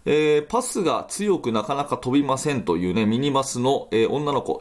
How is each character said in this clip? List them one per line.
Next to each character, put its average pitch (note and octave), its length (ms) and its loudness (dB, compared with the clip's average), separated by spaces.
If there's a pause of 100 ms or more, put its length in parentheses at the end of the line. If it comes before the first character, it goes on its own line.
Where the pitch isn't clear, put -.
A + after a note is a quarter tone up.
え D3+ 360 2
ー、 D3+ 80 -4
パ A#3+ 140 0
ス B3 220 -4
が B2 240 0
強 G3 320 0
く A2+ 140 -2
な G#2+ 100 0
か C#3 120 -4
な C#3+ 100 -2
か C3 120 -4
飛 B2+ 160 -4
び C#3+ 140 4
ま C3 100 0
せ D3 160 -2
ん A2+ 100 -2
と F2 120 0
い F2+ 160 0
う - 20 -2
ね、 G#2+ 120 2
ミ A2 140 2
ニ C#3+ 120 0
バ C3+ 140 0
ス - 140 -6
の、 C3+ 320 0
え A2+ 140 4
ー、 - 40 0
女 D3 240 -2
の B2+ 80 0
子、 - 200 -4